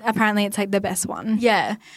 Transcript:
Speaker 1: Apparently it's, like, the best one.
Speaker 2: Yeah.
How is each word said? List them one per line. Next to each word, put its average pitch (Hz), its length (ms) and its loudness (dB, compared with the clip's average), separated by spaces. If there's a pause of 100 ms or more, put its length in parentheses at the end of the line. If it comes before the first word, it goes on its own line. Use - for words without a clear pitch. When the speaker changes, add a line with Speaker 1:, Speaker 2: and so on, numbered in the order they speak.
Speaker 1:
Apparently 214 400 2
it's, 202 120 -4
like, 202 140 -2
the 196 100 2
best 185 260 -4
one. 220 340 -2
Speaker 2:
Yeah. 208 360 2 (200)